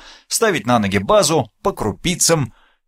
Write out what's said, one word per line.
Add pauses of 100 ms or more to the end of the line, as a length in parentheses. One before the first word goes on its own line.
(280)
ставить
на
ноги
базу (120)
по
крупицам, (360)